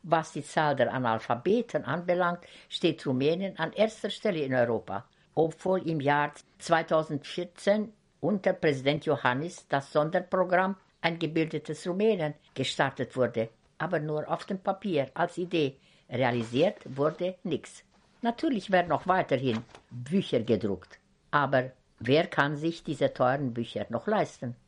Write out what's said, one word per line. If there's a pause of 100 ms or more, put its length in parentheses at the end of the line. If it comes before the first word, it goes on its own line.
Was
die
Zahl
der
Analphabeten
anbelangt, (280)
steht
Rumänien
an
erster
Stelle
in
Europa, (300)
obwohl
im
Jahr (240)
zweitausendvierzehn (260)
unter
Präsident
Iohannis
das
Sonderprogramm (260)
Ein
gebildetes
Rumänen (200)
gestartet
wurde, (280)
aber
nur
auf
dem
Papier
als
Idee. (320)
Realisiert
wurde
nichts. (380)
Natürlich
werden
auch
weiterhin (260)
Bücher
gedruckt, (320)
aber (280)
wer
kann
sich
diese
teuren
Bücher
noch
leisten? (120)